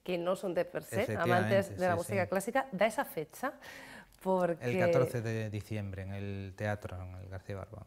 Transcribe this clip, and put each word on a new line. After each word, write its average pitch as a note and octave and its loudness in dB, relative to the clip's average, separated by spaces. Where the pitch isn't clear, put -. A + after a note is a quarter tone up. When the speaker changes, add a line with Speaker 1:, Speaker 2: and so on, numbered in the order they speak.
Speaker 1:
que F3+ -2
no F3 0
son F#3 -2
de E3+ 2
per D#3 -6
se F#3+ 0
Speaker 2:
Efectivamente, A2 4
Speaker 1:
amantes G2 0
de F3+ 2
la F3+ 4
Speaker 2:
sí, E3+ 2
Speaker 1:
música F3+ 0
Speaker 2:
sí. E3+ -2
Speaker 1:
clásica. A3+ 0
Da G3 4
esa - 0
fecha - -6
porque F3+ 2
Speaker 2:
El F#3 2
catorce E3+ 4
de A2 -2
diciembre G2+ -4
en F#2+ -6
el G2 -6
teatro, G#2 -2
en F2+ -10
el F#2 -12
García F#2+ -8
Barbón, - -10